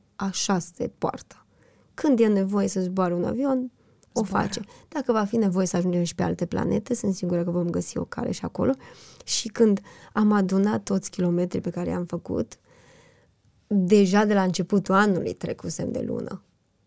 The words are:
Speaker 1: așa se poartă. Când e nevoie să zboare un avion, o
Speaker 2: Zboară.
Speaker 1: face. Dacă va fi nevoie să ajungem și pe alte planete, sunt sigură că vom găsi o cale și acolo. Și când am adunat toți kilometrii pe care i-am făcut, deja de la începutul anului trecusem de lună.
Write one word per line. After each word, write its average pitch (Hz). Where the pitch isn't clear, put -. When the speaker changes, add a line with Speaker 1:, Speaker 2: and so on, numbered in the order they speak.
Speaker 1:
așa 196
se -
poartă. -
Când 269
e 226
nevoie 196
să 190
zboare 185
un 175
avion, 254
o 220
Speaker 2:
Zboară. 196
Speaker 1:
face. -
Dacă 262
va 220
fi 202
nevoie 190
să 185
ajungem 175
și 170
pe -
alte 170
planete, 202
sunt 202
sigură 175
că 180
vom 175
găsi 175
o -
cale -
și -
acolo. 208
Și -
când 214
am 208
adunat 202
toți 196
kilometrii 175
pe 175
care 175
i-am 180
făcut, -
deja 202
de 208
la 196
începutul 185
anului 190
trecusem -
de -
lună. -